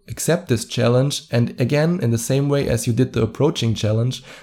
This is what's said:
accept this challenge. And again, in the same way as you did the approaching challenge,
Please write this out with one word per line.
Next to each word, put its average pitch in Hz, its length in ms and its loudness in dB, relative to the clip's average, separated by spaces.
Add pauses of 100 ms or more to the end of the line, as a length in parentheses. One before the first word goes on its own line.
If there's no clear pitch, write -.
accept 160 400 -2
this 113 180 0
challenge. 123 640 0
And 117 300 0
again, 147 420 2
in 117 100 2
the 117 60 2
same 135 300 0
way 139 200 0
as 123 200 0
you 120 60 2
did 127 200 2
the 113 80 0
approaching 117 520 0
challenge, 110 500 -2 (200)